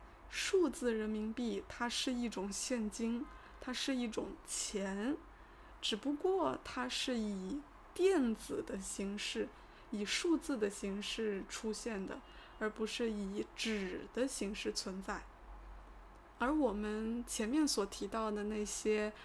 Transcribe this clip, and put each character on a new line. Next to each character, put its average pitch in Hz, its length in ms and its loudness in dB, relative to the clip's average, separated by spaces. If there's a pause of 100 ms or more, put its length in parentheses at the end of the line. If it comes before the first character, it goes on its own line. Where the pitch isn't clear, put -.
(300)
数 349 400 6
字 240 240 2
人 214 160 2
民 214 240 0
币 220 340 0
它 240 220 -2
是 254 240 0
一 240 160 0
种 202 220 -2
现 214 400 0
金， 233 340 0 (340)
它 254 140 -4
是 262 220 0
一 240 120 2
种 - 200 -2 (180)
钱， 202 720 0 (640)
只 - 140 2
不 269 180 0
过 339 500 4
它 247 240 -4
是 254 300 0
以 208 440 -2 (320)
电 311 420 6
子 - 320 -4
的 - 120 -2
形 196 380 -4
式、 - 300 -2 (440)
以 208 120 0
数 320 340 4
字 277 200 0
的 208 120 4
形 196 320 -4
式 208 460 0
出 - 240 -2
现 208 340 -2
的， 269 140 -6 (400)
而 214 100 0
不 220 160 -2
是 226 260 0
以 208 340 -2 (100)
纸 196 580 0
的 254 140 2
形 208 260 -2
式 214 200 -2
存 190 280 -4
在。 196 220 -4 (1160)
而 262 140 4
我 269 200 6
们 214 520 0
前 - 220 0
面 302 180 6
所 214 200 4
提 - 200 -4
到 220 240 0
的 208 160 0
那 214 200 0
些 214 480 2 (120)